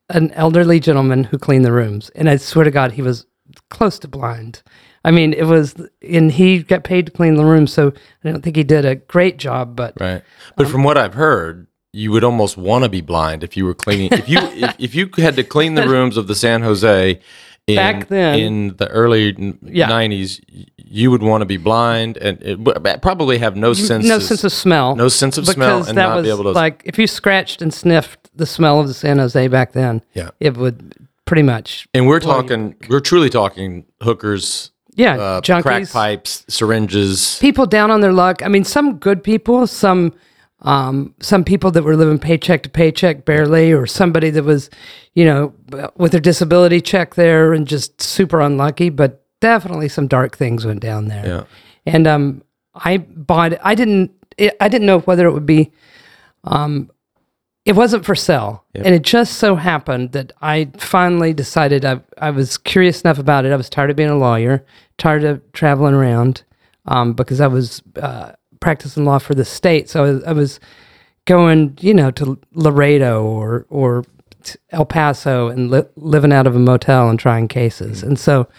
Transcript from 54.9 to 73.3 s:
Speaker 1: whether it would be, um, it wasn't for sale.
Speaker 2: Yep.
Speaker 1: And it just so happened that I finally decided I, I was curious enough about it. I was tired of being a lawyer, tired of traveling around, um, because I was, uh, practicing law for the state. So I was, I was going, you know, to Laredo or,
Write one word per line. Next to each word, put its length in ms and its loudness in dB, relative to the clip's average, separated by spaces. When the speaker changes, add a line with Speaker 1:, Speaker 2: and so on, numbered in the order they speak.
Speaker 1:
whether 260 2
it 60 4
would 140 -4
be, 260 2
um, 460 -4
it 100 2
wasn't 300 2
for 100 0
sale. 500 -4
Speaker 2:
Yep. 120 -4
Speaker 1:
And 80 6
it 80 2
just 360 0
so 160 2
happened 580 -4
that 200 -10
I 260 -2
finally 540 0
decided 520 0
I, 160 -2
I 120 -4
was 280 -4
curious 440 2
enough 160 2
about 260 0
it. 80 0
I 40 0
was 140 -6
tired 200 -2
of 60 -2
being 120 0
a 80 0
lawyer, 480 0
tired 260 0
of 160 -2
traveling 420 0
around, 480 0
um, 260 -2
because 280 -4
I 60 4
was, 360 -2
uh, 320 -12
practicing 440 -4
law 140 2
for 160 -4
the 100 0
state. 440 -2
So 160 -4
I 80 2
was, 120 -4
I 80 -6
was 280 -2
going, 560 4
you 140 2
know, 180 4
to 260 -6
Laredo 720 2
or, 440 -6